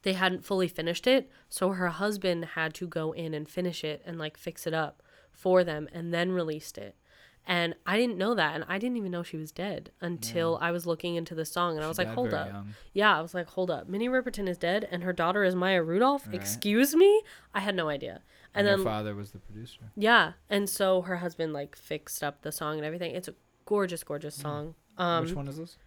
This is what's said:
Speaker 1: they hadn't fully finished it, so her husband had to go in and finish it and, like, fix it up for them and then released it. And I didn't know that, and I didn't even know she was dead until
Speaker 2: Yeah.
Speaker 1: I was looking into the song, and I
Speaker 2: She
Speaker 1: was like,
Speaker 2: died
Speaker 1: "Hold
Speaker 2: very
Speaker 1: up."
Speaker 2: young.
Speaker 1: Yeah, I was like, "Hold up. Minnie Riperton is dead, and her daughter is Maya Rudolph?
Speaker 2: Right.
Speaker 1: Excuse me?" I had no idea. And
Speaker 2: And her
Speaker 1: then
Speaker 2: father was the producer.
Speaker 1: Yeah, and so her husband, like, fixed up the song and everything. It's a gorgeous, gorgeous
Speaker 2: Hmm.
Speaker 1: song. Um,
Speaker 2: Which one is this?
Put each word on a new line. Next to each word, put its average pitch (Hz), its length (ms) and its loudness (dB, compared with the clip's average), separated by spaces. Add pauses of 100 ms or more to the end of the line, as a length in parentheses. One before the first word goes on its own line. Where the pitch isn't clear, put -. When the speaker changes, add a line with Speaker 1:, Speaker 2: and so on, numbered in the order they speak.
Speaker 1:
they 190 100 2
hadn't 185 320 0
fully 185 240 2
finished 165 380 -4
it, 262 240 4 (180)
so 190 220 0
her 180 180 0
husband 185 560 0
had 160 300 -4
to 180 120 -8
go 160 260 -4
in 160 200 -6
and 151 160 -6
finish 180 340 -4
it 151 220 -6
and, 170 140 -10
like, 156 180 -8
fix - 300 -10
it 160 80 -2
up 156 280 -2 (300)
for 185 320 6
them 156 280 -4
and 170 200 -6
then 175 180 0
released 160 460 -4
it. 101 180 -14 (520)
And 175 280 0 (120)
I 185 120 2
didn't 233 200 0
know 208 160 2
that, 160 200 2
and 156 140 -4
I 185 100 -2
didn't 240 200 -2
even 196 120 -4
know 175 120 -4
she 165 160 -8
was 156 120 -10
dead 175 400 -8 (120)
until 165 580 -2
Speaker 2:
Yeah. 170 80 0
Speaker 1:
I - 40 2
was 170 140 -4
looking 170 280 -2
into 165 200 -4
the 160 120 -4
song, 175 300 0
and 151 40 -4
I 156 60 -2
Speaker 2:
She - 20 -2
Speaker 1:
was 160 100 -4
like, 185 100 0
Speaker 2:
died 226 80 -6
Speaker 1:
"Hold 247 140 0
Speaker 2:
very 151 120 -2
Speaker 1:
up." 123 60 -6
Speaker 2:
young. 101 260 -10 (180)
Speaker 1:
Yeah, 196 260 4
I 160 40 -2
was 165 100 -10
like, 175 160 -4
"Hold 185 220 -2
up. 135 180 -2
Minnie 214 220 -2
Riperton 247 360 0
is 175 120 -2
dead, 196 320 0
and 180 140 -6
her 180 100 -2
daughter 180 280 2
is 185 120 4
Maya 180 280 4
Rudolph? 240 440 2
Speaker 2:
Right. 208 80 -8
Speaker 1:
Excuse 208 600 2
me?" 403 280 10 (320)
I 202 60 0
had 202 140 -2
no 165 140 0
idea. 135 340 -6 (320)
And 202 120 2
Speaker 2:
And - 20 6
her 196 80 6
Speaker 1:
then 190 80 0
Speaker 2:
father 107 300 -2
was 101 180 -10
the 98 60 -16
producer. 107 580 -16
Speaker 1:
Yeah, 208 380 6 (160)
and 202 180 2
so 190 340 4
her 180 140 -2
husband, 165 380 -4
like, 147 220 -8
fixed - 460 -8
up 143 200 -6
the 151 100 -6
song 156 240 -4
and 151 80 -4
everything. 165 300 -6
It's 180 140 -6
a - 60 -14 (300)
gorgeous, 190 400 0
gorgeous 147 320 -8
Speaker 2:
Hmm. 143 60 -12
Speaker 1:
song. 147 320 -6 (240)
Um, 170 260 2
Speaker 2:
Which 170 100 -2
one 139 140 -4
is 139 80 -8
this? 165 300 -12